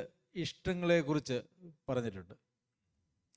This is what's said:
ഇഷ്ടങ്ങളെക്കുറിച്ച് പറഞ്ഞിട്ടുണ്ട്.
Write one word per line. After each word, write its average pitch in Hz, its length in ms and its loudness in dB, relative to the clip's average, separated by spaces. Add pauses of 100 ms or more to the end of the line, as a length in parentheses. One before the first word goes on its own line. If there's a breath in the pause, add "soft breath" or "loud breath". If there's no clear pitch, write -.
(360)
ഇഷ്ടങ്ങളെക്കുറിച്ച് 165 1040 2 (460)
പറഞ്ഞിട്ടുണ്ട്. 110 520 -4 (1000)